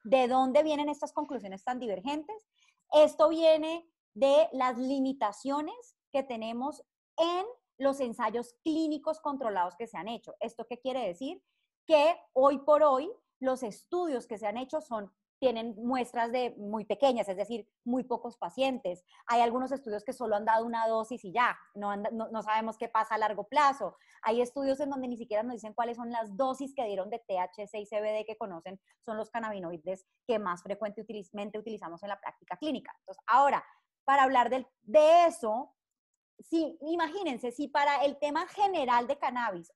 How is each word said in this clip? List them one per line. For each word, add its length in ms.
¿De 240
dónde 340
vienen 260
estas 240
conclusiones 520
tan 160
divergentes? 640
Esto 360
viene 600
de 380
las 260
limitaciones 1160
que 100
tenemos 640
en 280
los 200
ensayos 640
clínicos 580
controlados 560
que 120
se 100
han 80
hecho. 320
¿Esto 300
qué 100
quiere 260
decir? 380
Que 300
hoy 260
por 260
hoy 260
los 240
estudios 640
que 100
se 80
han 100
hecho 240
son, 320
tienen 360
muestras 560
de 240
muy 280
pequeñas, 440
es 80
decir, 320
muy 200
pocos 340
pacientes. 640
Hay 160
algunos 300
estudios 320
que 100
solo 220
han 80
dado 200
una 220
dosis 380
y 80
ya, 260
no 160
han 140
da-, 60
no, 180
no 140
sabemos 360
qué 100
pasa 280
a 20
largo 300
plazo. 480
Hay 180
estudios 400
en 80
donde 200
ni 100
siquiera 240
nos 120
dicen 200
cuáles 220
son 140
las 260
dosis 380
que 120
dieron 240
de 80
T 200
H 280
C 140
y 60
C 140
B 120
D 120
que 140
conocen, 420
son 140
los 120
cannabinoides 760
que 120
más 240
frecuentemente 960
utilizamos 440
en 60
la 120
práctica 360
clínica. 440
Entonces, 260
ahora, 360
para 160
hablar 260
del, 180
de 440
eso, 480
sí, 420
imagínense, 720
si 160
para 360
el 140
tema 280
general 600
de 120
cannabis, 580